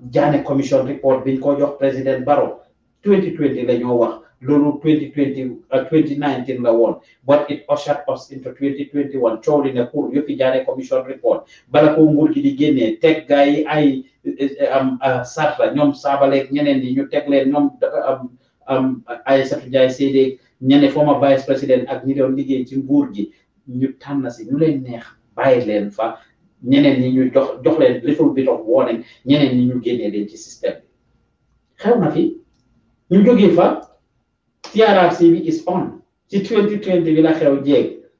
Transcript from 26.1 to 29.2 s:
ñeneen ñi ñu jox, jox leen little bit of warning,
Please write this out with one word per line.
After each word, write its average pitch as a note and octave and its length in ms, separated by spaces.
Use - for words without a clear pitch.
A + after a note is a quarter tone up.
ñeneen C3+ 380
ñi B2+ 120
ñu B2+ 200
jox, - 320
jox D#3+ 140
leen B2 260
little D3 300
bit C3 140
of A2+ 180
warning, A#2+ 380